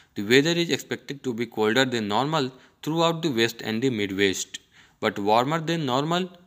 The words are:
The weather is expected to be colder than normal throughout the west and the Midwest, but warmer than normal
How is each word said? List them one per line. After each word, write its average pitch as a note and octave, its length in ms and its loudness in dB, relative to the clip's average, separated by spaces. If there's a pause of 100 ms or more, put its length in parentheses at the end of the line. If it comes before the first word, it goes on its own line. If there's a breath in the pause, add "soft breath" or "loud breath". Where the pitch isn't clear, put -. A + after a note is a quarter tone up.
(140 loud breath)
The G#2 100 -8
weather C#3 280 4
is E3+ 180 0
expected - 540 -6
to B2+ 100 -4
be A2+ 140 -4
colder A2+ 380 2
than A#2 220 -4
normal C3 440 0 (320 loud breath)
throughout E3 400 0
the E3 80 0
west A2+ 320 0
and A2+ 180 -4
the C3+ 80 2
Midwest, G2 680 -2 (400 soft breath)
but G#2+ 180 0
warmer A#2+ 420 2
than D#3+ 280 -4
normal E3 420 -2 (180)